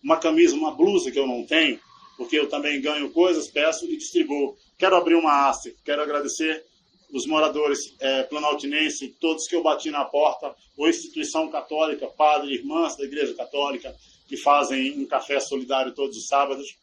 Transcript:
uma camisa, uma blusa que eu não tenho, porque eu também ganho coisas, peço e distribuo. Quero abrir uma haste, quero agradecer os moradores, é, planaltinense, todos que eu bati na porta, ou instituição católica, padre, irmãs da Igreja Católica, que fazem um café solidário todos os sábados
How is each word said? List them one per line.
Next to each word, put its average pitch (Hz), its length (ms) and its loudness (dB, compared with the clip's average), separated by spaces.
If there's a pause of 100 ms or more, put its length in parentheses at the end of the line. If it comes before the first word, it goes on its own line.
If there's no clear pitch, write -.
uma 156 140 4
camisa, 160 380 6
uma 156 160 -2
blusa 165 380 2
que 120 80 -2
eu 139 80 2
não 123 200 -4
tenho, 151 340 2 (380)
porque 131 200 -2
eu 143 120 0
também 147 320 -4
ganho 147 300 -4
coisas, 165 360 2
peço 156 380 0
e 156 100 -6
distribuo. 143 600 -2 (200)
Quero 185 200 4
abrir 170 180 4
uma 147 320 4
haste, 135 260 -4 (120)
quero 147 160 -2
agradecer 151 640 -4 (460)
os 131 160 -6
moradores, 151 720 0
é, 135 240 0
planaltinense, 147 960 -4
todos 160 280 -2
que 175 80 -4
eu 165 60 2
bati 156 300 0
na 147 120 -2
porta, 143 520 0 (200)
ou 151 140 2
instituição 160 580 -4
católica, 156 600 -4
padre, 147 480 2
irmãs 147 420 -2
da 143 60 -6
Igreja 135 320 -4
Católica, 135 600 -6 (320)
que 143 80 -10
fazem 139 640 2
um 135 60 -4
café 139 340 -2
solidário 131 540 -4
todos 139 240 -6
os - 80 -14
sábados 139 580 -2